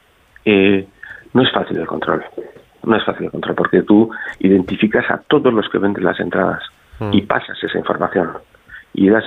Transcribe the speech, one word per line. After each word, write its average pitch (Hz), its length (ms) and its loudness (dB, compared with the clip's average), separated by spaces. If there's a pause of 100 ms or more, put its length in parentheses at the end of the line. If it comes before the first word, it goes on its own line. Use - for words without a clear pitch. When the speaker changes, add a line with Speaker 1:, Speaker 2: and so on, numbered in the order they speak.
(460)
Speaker 1:
Eh, 98 420 2 (460)
no 123 100 4
es - 80 0
fácil - 260 -4
el 82 100 -4
control, 80 360 -4 (600)
no 113 120 2
es 101 80 0
fácil 90 220 -6
el - 60 -8
control, - 240 -6
porque - 280 2
tú 110 260 6 (300)
identificas 98 720 2
a 98 80 -2 (100)
todos 131 260 4
los 107 160 0
que - 100 -4
venden 98 260 0
las 90 140 0
entradas 90 420 -2 (400)
Speaker 2:
Mm. 104 120 -2
Speaker 1:
y 101 80 4
pasas - 420 -6
esa - 140 -4
información, 87 520 -2 (640)
y 98 140 4
das 110 200 4